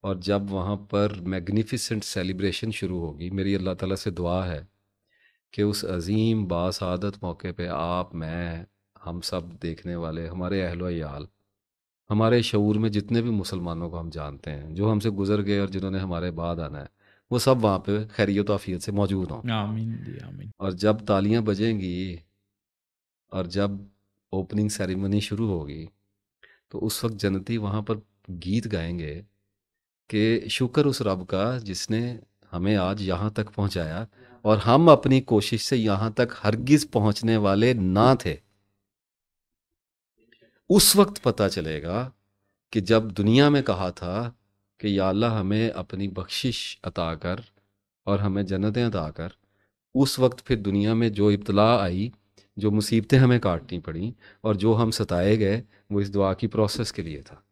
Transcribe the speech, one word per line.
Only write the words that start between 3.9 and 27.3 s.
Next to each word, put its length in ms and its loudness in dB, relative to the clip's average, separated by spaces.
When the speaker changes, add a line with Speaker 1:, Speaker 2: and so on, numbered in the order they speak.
Speaker 1:
से 160 -4
दुआ 340 -2
है 220 -8
कि 100 0
उस 220 0
अजीम 600 0
बासादत 800 -2
मौके 280 -8
पे 160 -6
आप, 480 -4
मैं, 500 -8
हम 180 -10
सब 280 -8
देखने 340 -8
वाले, 320 -8
हमारे 340 -4
अहलो 240 -6
अयाल, 420 -8
हमारे 340 4
शऊर 340 2
में 140 0
जितने 300 0
भी 80 -2
मुसलमानों 600 -4
को 80 -10
हम 120 -8
जानते 420 -10
हैं, 240 -10
जो 140 2
हमसे 200 0
गुजर 320 0
गए 180 0
और 100 -2
जिन्होंने 300 -4
हमारे 320 -4
बाद 280 -4
आना 200 -8
है, 100 -16
वो 80 0
सब 180 4
वहाँ 220 2
पे 260 -2
खैरियत 440 0
आफियत 320 -2
से 100 -8
मौजूद 400 0
हों। 200 -8
Speaker 2:
आमीन 520 -4
जी, 140 -12
आमीन। 420 -16
Speaker 1:
और 140 -4
जब 320 2
तालियां 380 2
बजेंगी 760 -2
और 160 -6
जब 420 -4
ओपनिंग 360 -2
सेरेमनी 520 -2
शुरू 260 -4
होगी, 420 -6
तो 80 -10
उस 260 -4
वक्त 100 -2
जन्नती 420 -2